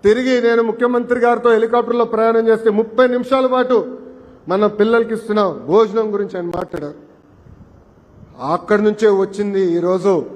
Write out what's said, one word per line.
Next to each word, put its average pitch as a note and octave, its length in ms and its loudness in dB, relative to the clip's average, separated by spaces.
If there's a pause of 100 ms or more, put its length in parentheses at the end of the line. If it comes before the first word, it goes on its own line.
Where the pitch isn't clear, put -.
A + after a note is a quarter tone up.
తిరిగి B3 300 2 (120)
నేను A#3 220 2
ముఖ్యమంత్రి A#3+ 560 -2
గారితో A#3+ 320 2
హెలికాప్టర్లో A#3 580 0
ప్రయాణం A3+ 360 2
చేస్తే A3+ 180 2 (120)
ముప్పై A3+ 340 2
నిమిషాల C4 400 0
పాటు B3+ 220 0 (760)
మన G3+ 140 2 (120)
పిల్లలకి A3+ 380 2
ఇస్తున్న G#3+ 260 -2 (300)
భోజనం A3 420 2
గురించి G3 240 -6
ఆయన F3 100 -6 (120)
మాట్లాడారు. D3+ 380 -10 (1600)
అక్కడి G#3 320 0
నుంచే G#3+ 220 2 (140)
వచ్చింది G3 400 -4 (140)
ఈరోజు F3+ 360 0 (240)